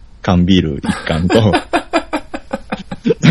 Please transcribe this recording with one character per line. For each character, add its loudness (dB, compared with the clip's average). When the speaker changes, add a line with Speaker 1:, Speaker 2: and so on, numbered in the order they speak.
Speaker 1:
缶 2
ビ 6
ー 2
ル -4
一 -6
缶 -2
と、 2
Speaker 2:
<laughs> -
Speaker 1:
な 4
ん 2
か、 0